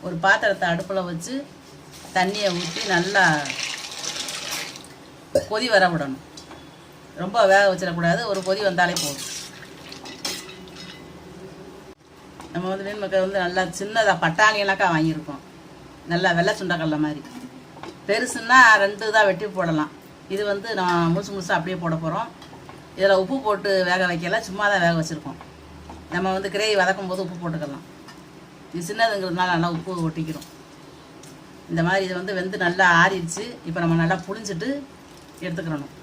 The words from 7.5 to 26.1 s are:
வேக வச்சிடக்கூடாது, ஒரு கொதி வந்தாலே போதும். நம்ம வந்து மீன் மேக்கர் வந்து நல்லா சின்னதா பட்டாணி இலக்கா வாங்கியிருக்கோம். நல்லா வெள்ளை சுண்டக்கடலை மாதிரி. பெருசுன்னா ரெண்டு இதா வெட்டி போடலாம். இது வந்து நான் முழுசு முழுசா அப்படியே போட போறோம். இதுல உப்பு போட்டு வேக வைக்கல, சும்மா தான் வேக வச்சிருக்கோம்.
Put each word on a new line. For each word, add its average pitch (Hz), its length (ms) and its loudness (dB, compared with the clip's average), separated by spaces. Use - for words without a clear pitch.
வேக 202 200 8
வச்சிடக்கூடாது, 170 500 0
ஒரு 190 160 -2
கொதி 196 220 0
வந்தாலே 175 320 2
போதும். 143 260 -6
நம்ம 180 180 -6
வந்து 196 160 -6
மீன் 208 160 -8
மேக்கர் 190 240 2
வந்து 190 180 -2
நல்லா 185 200 -2
சின்னதா 208 420 2
பட்டாணி 202 420 2
இலக்கா 196 300 2
வாங்கியிருக்கோம். 156 480 -2
நல்லா 180 260 2
வெள்ளை 208 220 2
சுண்டக்கடலை 160 460 -2
மாதிரி. 151 160 -8
பெருசுன்னா 240 540 4
ரெண்டு 208 260 -2
இதா 214 200 6
வெட்டி 190 280 -4
போடலாம். 160 340 0
இது 202 100 -2
வந்து 202 180 -6
நான் 170 320 2
முழுசு 196 220 -2
முழுசா 185 240 -2
அப்படியே 175 260 -4
போட 160 120 -2
போறோம். 202 220 -4
இதுல 196 240 6
உப்பு 240 240 -2
போட்டு 202 240 0
வேக 185 220 2
வைக்கல, 175 280 -2
சும்மா 202 240 -4
தான் 185 120 4
வேக 170 140 4
வச்சிருக்கோம். 156 420 -6